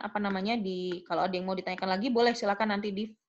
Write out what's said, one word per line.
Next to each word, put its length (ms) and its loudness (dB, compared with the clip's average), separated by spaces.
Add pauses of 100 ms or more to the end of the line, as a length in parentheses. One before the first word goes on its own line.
apa 160 -2
namanya, 320 0
di, 480 -2
kalau 240 0
ada 80 -2
yang 160 -2
mau 80 -2
ditanyakan 400 -2
lagi, 160 0
boleh 160 6
silakan 480 0
nanti 160 -2
di, 160 -4 (180)